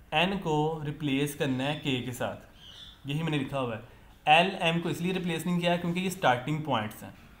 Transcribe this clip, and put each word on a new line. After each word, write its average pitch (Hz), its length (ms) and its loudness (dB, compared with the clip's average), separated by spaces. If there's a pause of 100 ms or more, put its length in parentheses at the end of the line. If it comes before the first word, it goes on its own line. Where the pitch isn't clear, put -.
(160)
एन 180 240 2
को 156 440 0
replace 143 520 -2
करना 131 280 0
है 147 120 -2
के 135 260 -2
के 123 120 -8
साथ, - 920 -10
यही 151 160 -2
मैंने 156 140 0
लिखा 135 220 -2
हुआ 117 160 -2
है। - 640 2
L 190 120 4 (120)
एम 170 160 4
को 175 100 -2
इसलिए 175 240 -2
replace 170 320 -2
नहीं 175 140 2
किया 175 180 4
क्योंकि 175 240 -2
ये 190 100 0
starting 147 540 0
points 110 380 -2
हैं, 98 100 -14 (260)